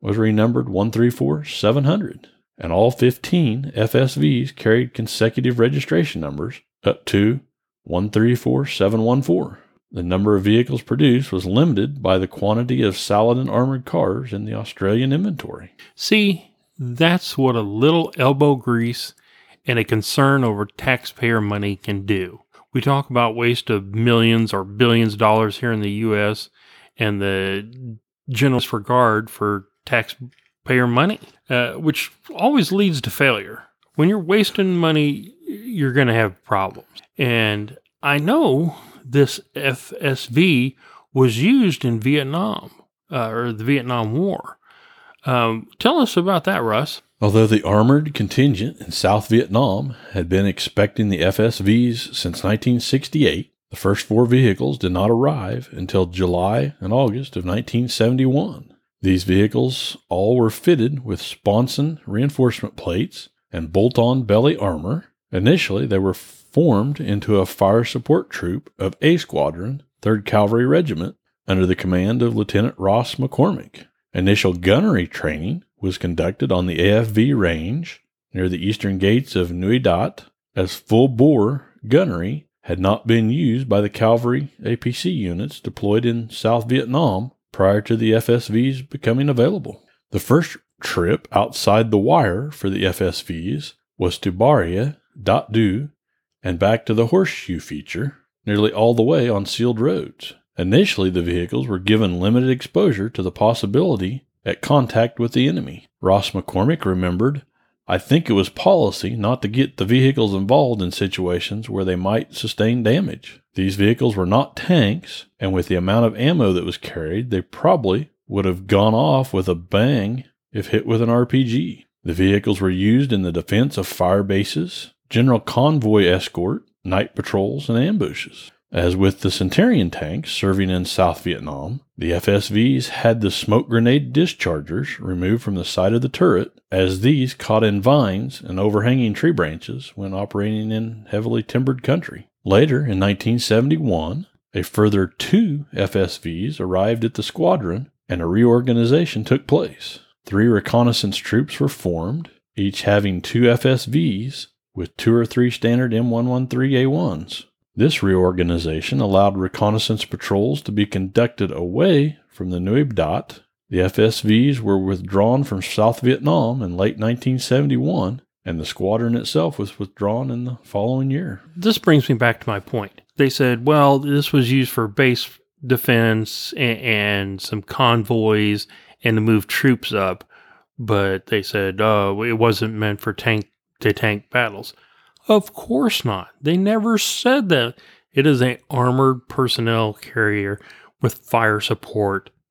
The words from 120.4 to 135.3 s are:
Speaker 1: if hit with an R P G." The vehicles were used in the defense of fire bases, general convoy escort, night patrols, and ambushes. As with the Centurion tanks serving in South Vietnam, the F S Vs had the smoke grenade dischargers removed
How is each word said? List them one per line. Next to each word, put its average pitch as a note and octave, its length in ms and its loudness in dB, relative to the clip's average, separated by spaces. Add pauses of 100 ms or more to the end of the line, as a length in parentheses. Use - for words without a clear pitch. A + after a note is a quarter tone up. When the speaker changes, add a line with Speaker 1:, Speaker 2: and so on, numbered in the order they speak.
Speaker 1:
if - 180 -6
hit G#2+ 180 0
with A2+ 160 0
an A#2 60 0
R B2 180 2
P C3 160 2
G." C3+ 420 -4 (180)
The E2+ 100 -4
vehicles G2 460 2
were F#2+ 120 0
used A2+ 420 2
in F#2+ 80 0
the F2+ 100 -2
defense G#2 460 -2
of F#2+ 100 -4
fire F#2+ 360 0
bases, G2+ 680 -4 (180)
general A#2+ 300 2
convoy A#2+ 640 2
escort, F2+ 580 -2 (200)
night F#2+ 320 -4
patrols, G2+ 540 -4
and A#2 80 0
ambushes. - 720 -4 (220)
As F2 220 0
with G2 240 2
the F#2+ 120 -2
Centurion A2+ 600 2
tanks F#2 400 -8
serving F#2+ 380 0
in F2+ 160 -2
South F2 380 0
Vietnam, D2 580 -8 (160)
the E2+ 160 -2
F F2 160 -2
S G2+ 180 2
Vs B2 420 0
had A#2 300 0
the G2+ 100 0
smoke - 380 0
grenade B2 460 2
dischargers F#2 880 -4
removed F#2 440 -2